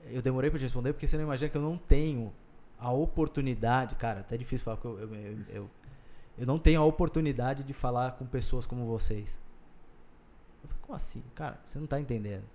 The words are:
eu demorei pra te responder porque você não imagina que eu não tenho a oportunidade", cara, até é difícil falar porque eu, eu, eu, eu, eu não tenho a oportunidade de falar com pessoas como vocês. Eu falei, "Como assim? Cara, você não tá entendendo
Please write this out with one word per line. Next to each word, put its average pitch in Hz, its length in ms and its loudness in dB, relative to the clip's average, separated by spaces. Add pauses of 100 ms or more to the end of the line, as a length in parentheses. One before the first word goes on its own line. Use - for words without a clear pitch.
eu 123 160 -6
demorei 131 280 2
pra 151 100 0
te 131 40 -2
responder 123 300 0
porque 147 140 0
você 151 100 6
não 156 60 0
imagina 147 260 0
que 151 80 -4
eu 143 40 0
não 160 160 -2
tenho 139 540 4 (480)
a 123 120 -4
oportunidade", 127 1040 0
cara, 110 260 -2
até 107 140 -6
é - 20 -4
difícil 123 280 -4
falar 110 120 -4
porque 123 100 -6 (160)
eu, 107 60 -10
eu, 110 60 -10
eu, 104 220 -10 (120)
eu, 101 200 -10 (680)
eu 123 80 -4
não 139 140 2
tenho 160 220 8
a 151 40 8
oportunidade 143 800 2
de 135 100 -10
falar 123 400 0
com 131 120 -10
pessoas 123 400 0
como 120 200 -4
vocês. 107 560 0 (1200)
Eu - 60 -16
falei, - 140 -2
"Como 277 120 -10
assim? - 280 -6 (120)
Cara, - 300 -8
você - 140 -10
não 151 80 -6
tá 143 120 -2
entendendo 104 440 -6 (120)